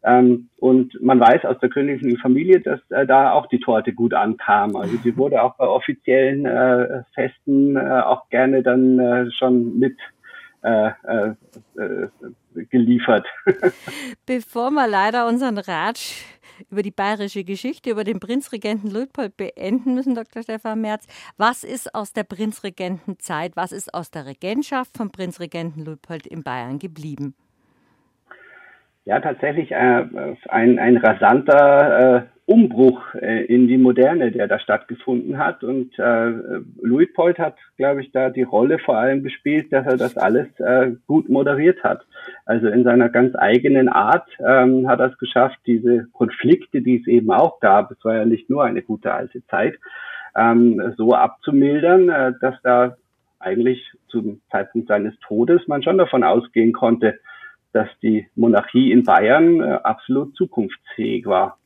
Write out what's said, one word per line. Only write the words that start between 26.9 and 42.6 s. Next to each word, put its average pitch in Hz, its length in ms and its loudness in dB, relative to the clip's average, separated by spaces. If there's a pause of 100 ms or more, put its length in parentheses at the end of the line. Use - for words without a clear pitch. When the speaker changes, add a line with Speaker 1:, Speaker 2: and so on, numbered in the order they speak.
Speaker 1:
Ja, 101 140 -2
tatsächlich, 147 520 -6
äh, 127 320 0 (460)
ein, 120 300 2
ein 120 180 4
rasanter, 131 1200 4
äh, 123 40 2 (260)
Umbruch, 131 680 4
äh, 110 320 -4
in 123 220 4
die 127 100 2
Moderne, 127 540 4
der 104 160 -4
da 107 120 -2
stattgefunden 123 800 -4
hat. 151 260 -6
Und, 131 360 -6
äh, 117 320 0 (500)
Luitpold 165 560 0
hat, 165 180 -4 (220)
glaub 139 220 -2
ich, 131 120 -14
da 131 200 -2
die 127 100 -4
Rolle 123 380 0
vor 123 180 -2
allem 135 240 0
gespielt, 147 500 -4
dass 135 140 0
er 131 120 0
das 127 200 -4
alles, 113 300 0 (120)
äh, 127 340 0 (120)
gut 156 240 0
moderiert 143 540 2
hat. - 200 -2 (420)
Also 113 220 0